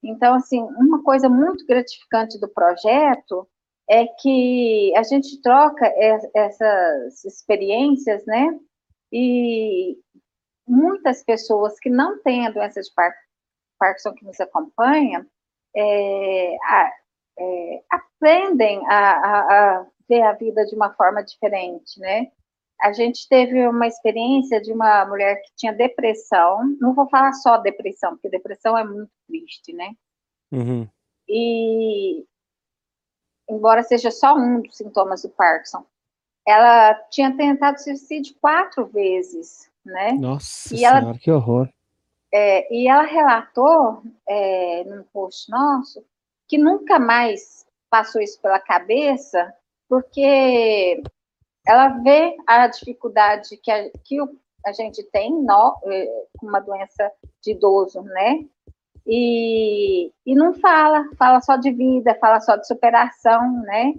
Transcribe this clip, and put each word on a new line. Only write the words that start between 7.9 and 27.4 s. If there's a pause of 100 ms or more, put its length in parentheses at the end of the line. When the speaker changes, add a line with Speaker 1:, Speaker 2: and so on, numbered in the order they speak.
Speaker 1:
né? (540)
E (680)
muitas
pessoas
que
não
têm
a
doença
de
Par-, (640)
Parkinson
que
nos
acompanha, (500)
é,
a-, (460)
é,
aprendem
a,
a, (400)
a (220)
ver
a
vida
de
uma
forma
diferente,
né? (520)
A
gente
teve
uma
experiência
de
uma
mulher
que
tinha
depressão, (160)
não
vou
falar
só